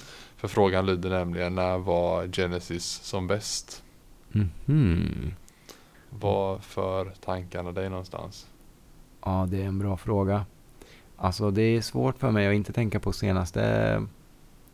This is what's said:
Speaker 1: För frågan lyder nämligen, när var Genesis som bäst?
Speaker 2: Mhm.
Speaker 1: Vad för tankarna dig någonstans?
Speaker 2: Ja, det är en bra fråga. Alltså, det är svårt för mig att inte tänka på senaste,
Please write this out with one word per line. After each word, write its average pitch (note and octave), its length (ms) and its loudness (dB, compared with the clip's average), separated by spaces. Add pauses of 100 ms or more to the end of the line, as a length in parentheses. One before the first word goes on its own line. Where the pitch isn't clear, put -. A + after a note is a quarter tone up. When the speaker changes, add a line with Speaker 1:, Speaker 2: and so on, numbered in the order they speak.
(380)
Speaker 1:
För G#2+ 100 -6
frågan F#2+ 380 4
lyder F#2 240 0
nämligen, F2+ 460 -2
när F#2 220 0
var F2 500 2
Genesis F2 580 -2 (180)
som F#2 240 -4
bäst? - 560 -4 (480)
Speaker 2:
Mhm. F#2 1000 2 (760)
Speaker 1:
Vad G2 540 0
för F#2+ 500 -4 (120)
tankarna F2+ 460 -6
dig F#2+ 180 -4
någonstans? - 580 -10 (800)
Speaker 2:
Ja, F#2 240 0
det F#2+ 140 -2
är - 40 -2
en F#2+ 120 -2
bra G2 180 0
fråga. G2+ 480 2 (720)
Alltså, G2 340 0
det G#2+ 100 4
är A2+ 200 4
svårt B2+ 380 0
för B2 120 2
mig G#2 160 4
att G2+ 60 6
inte G#2 200 0
tänka A2 260 0
på G#2+ 140 0
senaste, F#2+ 480 0 (1120)